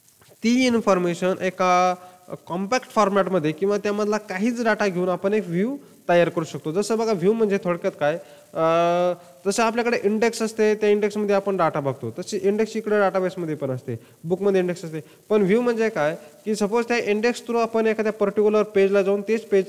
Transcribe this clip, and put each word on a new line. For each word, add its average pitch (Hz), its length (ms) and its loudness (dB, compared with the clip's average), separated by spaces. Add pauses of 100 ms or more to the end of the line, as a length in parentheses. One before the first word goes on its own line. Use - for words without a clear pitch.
(420)
ती 247 240 2
information 185 760 2
एका 180 540 2 (520)
compact 196 440 -4
फॉर्मॅटमध्ये 190 640 2
किंवा 202 240 -2
त्यामधला 208 420 -2
काहीच 220 460 -4
data 208 240 0
घेऊन 180 200 -2
आपण 180 240 -2
एक 214 140 0
view 196 300 -4 (320)
तयार 175 200 6
करू 170 160 -4
शकतो. 151 280 -8
जसं 208 260 -2
बघा, 226 140 0
व्ह्यू 185 200 2
म्हणजे 214 320 0
थोडक्यात 175 360 -2
काय, 151 180 0 (360)
अ, 170 600 2 (320)
जसं 202 160 0
आपल्याकडे 233 420 0
index 226 380 0
असते, 214 320 0
त्या 214 140 0
इंडेक्समध्ये 208 460 0
आपण 196 220 0
data 160 240 0
बघतो, 127 300 -4
तशी 180 320 -6
index 214 340 0
इकडे 214 240 0
डेटाबेसमध्ये 180 540 0
पण 135 160 -4
असते, 123 300 -6 (240)
बुकमध्ये 185 360 2
index 175 240 -4
असते. 156 160 -10 (280)
पण 214 140 4
view 202 180 4
म्हणजे 226 280 0
काय 170 280 0 (280)
की 214 100 -2
suppose 208 340 0
त्या 240 80 0
index 220 460 0
through 233 200 -2
आपण 226 240 0
एखाद्या 220 260 0
particular 208 500 2
पेजला 202 400 2
जाऊन 202 200 0
तेच 214 220 -2
पेज 190 240 2